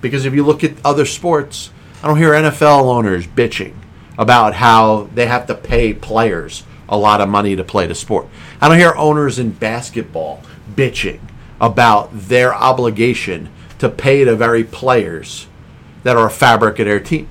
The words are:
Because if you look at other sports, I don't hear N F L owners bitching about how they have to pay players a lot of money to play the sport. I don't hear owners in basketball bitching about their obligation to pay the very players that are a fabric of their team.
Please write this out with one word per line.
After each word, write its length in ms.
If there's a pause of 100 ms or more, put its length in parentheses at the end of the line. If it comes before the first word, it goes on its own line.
Because 240
if 100
you 100
look 180
at 100 (120)
other 220
sports, 640 (320)
I 40
don't 120
hear 160
N 100
F 160
L 300
owners 360
bitching 480 (440)
about 360
how 600
they 120
have 200
to 80
pay 400
players 680 (260)
a 100
lot 240
of 60
money 280
to 80
play 220
the 80
sport. 340 (320)
I 80
don't 100
hear 160
owners 440
in 120
basketball 920 (300)
bitching 480 (400)
about 520
their 420
obligation 920 (300)
to 100
pay 340
the 140
very 260
players 840 (560)
that 140
are 100
a 40
fabric 480
of 80
their 140
team. 300